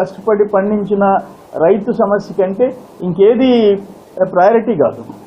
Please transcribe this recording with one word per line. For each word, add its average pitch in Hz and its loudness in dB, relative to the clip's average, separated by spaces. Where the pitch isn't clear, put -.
కష్టపడి 208 0
పండించిన 202 -2
రైతు 208 2
సమస్య 202 -2
కంటే 196 -2
ఇంకేది 214 2
ప్రయారిటీ 220 2
కాదు. 120 -2